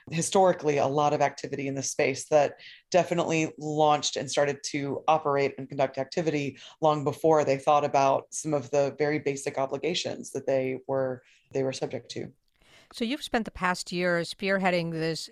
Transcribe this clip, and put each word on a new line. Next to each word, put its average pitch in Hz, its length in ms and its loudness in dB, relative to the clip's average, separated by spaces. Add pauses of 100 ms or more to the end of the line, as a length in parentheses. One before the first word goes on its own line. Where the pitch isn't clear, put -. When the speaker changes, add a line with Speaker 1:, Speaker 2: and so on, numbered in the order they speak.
(100)
Speaker 1:
historically 165 680 2
a 127 80 2
lot 147 260 2
of 151 80 0
activity 139 480 -2
in 135 60 -4
the 135 80 -4
space 135 460 -2
that 147 260 4 (360)
definitely 165 680 2
launched 151 580 2
and 139 140 -6
started 143 400 0
to 139 360 -4
operate 139 520 2
and 135 100 -10
conduct 135 300 -2
activity 143 600 -2 (220)
long 151 240 2
before 151 400 4
they 135 140 2
thought 147 260 4
about 139 460 2
some 156 240 -4
of 123 160 -4
the 139 280 2
very 151 200 0
basic 139 400 -4
obligations 139 720 -4
that 135 160 -6
they 131 400 0
were, 131 360 -2 (300)
they 135 120 0
were 131 80 -2
subject - 400 -8
to. - 200 -10 (640)
Speaker 2:
So 233 120 -4
you've 277 160 -6
spent 226 240 -2
the - 40 -8
past - 400 -4
year 175 300 0
spearheading 180 680 0
this 160 420 -6